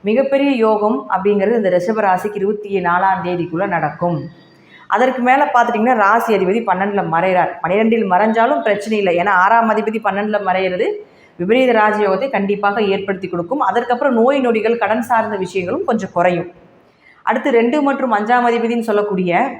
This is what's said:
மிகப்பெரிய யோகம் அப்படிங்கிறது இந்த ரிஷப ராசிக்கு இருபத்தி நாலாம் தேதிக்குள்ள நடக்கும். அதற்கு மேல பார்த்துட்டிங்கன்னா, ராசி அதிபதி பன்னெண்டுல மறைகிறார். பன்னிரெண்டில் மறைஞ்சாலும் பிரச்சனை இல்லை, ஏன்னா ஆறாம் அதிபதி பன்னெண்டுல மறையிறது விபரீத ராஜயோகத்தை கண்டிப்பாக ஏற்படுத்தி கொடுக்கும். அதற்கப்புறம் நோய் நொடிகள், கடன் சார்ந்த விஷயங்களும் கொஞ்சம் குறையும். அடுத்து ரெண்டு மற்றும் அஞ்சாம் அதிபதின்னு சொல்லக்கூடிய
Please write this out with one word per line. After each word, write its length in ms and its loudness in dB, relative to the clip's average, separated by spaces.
மிகப்பெரிய 480 2
யோகம் 460 2
அப்படிங்கிறது 520 2
இந்த 80 0
ரிஷப 380 0
ராசிக்கு 340 -2
இருபத்தி 480 -2
நாலாம் 340 0
தேதிக்குள்ள 440 -4
நடக்கும். 520 -4
அதற்கு 260 0
மேல 200 4
பார்த்துட்டிங்கன்னா, 420 2
ராசி 420 2
அதிபதி 300 0
பன்னெண்டுல 340 -2
மறைகிறார். 360 2
பன்னிரெண்டில் 500 0
மறைஞ்சாலும் 500 2
பிரச்சனை 360 -2
இல்லை, 200 0
ஏன்னா 140 0
ஆறாம் 300 4
அதிபதி 300 -2
பன்னெண்டுல 340 -2
மறையிறது 360 -2
விபரீத 400 2
ராஜயோகத்தை 500 2
கண்டிப்பாக 520 -2
ஏற்படுத்தி 340 -4
கொடுக்கும். 320 -4
அதற்கப்புறம் 600 0
நோய் 260 4
நொடிகள், 320 0
கடன் 320 -2
சார்ந்த 280 0
விஷயங்களும் 520 -4
கொஞ்சம் 240 -4
குறையும். 340 0
அடுத்து 280 0
ரெண்டு 300 2
மற்றும் 360 0
அஞ்சாம் 320 0
அதிபதின்னு 400 -2
சொல்லக்கூடிய 440 0